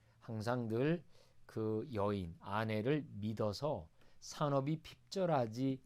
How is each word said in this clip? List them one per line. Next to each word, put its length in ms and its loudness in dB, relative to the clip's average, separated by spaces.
항상 480 -2
늘 340 2
그 460 -2
여인, 460 0
아내를 760 0
믿어서 720 -2
산업이 640 0
핍절하지 1040 0